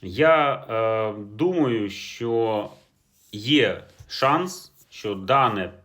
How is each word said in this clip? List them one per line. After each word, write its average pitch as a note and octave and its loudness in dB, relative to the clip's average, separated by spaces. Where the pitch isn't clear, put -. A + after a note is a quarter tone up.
Я, C#3+ 4
е, A2 -2
думаю, A2+ 0
що A2+ -2
є A2 0
шанс, E3 -2
що G#2 -6
дане G2+ 0